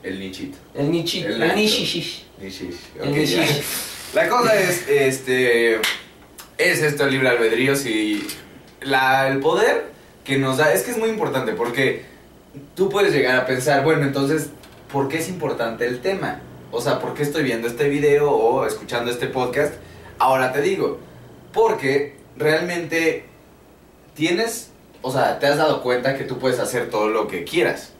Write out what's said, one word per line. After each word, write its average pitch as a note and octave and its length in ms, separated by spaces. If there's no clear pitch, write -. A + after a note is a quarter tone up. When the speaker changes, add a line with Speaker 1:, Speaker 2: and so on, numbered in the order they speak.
Speaker 1:
el F#2 160
Nietzschito. F#2+ 380
Speaker 2:
El C#3+ 180
Nietzschito, E3+ 360
Speaker 1:
El A2 80
Speaker 2:
el A2+ 40
Speaker 1:
Nacho. E3+ 160
Speaker 2:
Nietzschichish. G3+ 680
Speaker 1:
Nietzsche, F#2+ 300
Speaker 2:
El - 60
Speaker 1:
ok, - 40
ya. C#3+ 60
Speaker 2:
Nietzsche. D3 240
Speaker 1:
La D#3+ 120
cosa A3+ 320
es, F3+ 300
este, B2+ 840
es D#3+ 240
esto D3 240
el C3+ 60
libre C3 180
albedrío, A#2+ 460
si G#2+ 500
la, C3+ 460
el C3+ 120
poder G3 460
que C#3 140
nos C3 180
da, D3+ 160
es - 100
que B3+ 80
es A3+ 60
muy A3 120
importante C3 440
porque A#2+ 500
tú F#3+ 140
puedes G3 240
llegar B2+ 240
a B2+ 80
pensar, C3+ 380
bueno, D3+ 200
entonces, C#3 460
¿por C#3 160
qué D#3+ 120
es F3 100
importante A#2+ 560
el B2 160
tema? - 400
O A#2+ 100
sea, C3 180
¿por - 140
qué - 100
estoy D3 200
viendo A#2 240
este C3 200
video C#3+ 440
o C3+ 340
escuchando A#2 460
este - 160
podcast? C3 480
Ahora C3 340
te C#3+ 100
digo, E3+ 380
porque C#3+ 640
realmente D#3+ 880
tienes, F3+ 560
o C3 100
sea, - 280
te C#3 80
has D3 100
dado D#3 240
cuenta B2 360
que A#2+ 60
tú B2 140
puedes B2+ 220
hacer - 300
todo G#2+ 200
lo A2 180
que F2+ 160
quieras. - 560